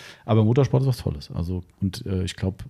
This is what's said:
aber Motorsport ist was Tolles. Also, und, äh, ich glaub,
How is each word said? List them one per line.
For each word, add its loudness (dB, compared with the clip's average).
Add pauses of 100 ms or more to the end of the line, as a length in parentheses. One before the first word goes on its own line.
(240)
aber 4
Motorsport 4
ist 0
was 0
Tolles. -6
Also, -4 (180)
und, -2
äh, -2
ich -6
glaub, -4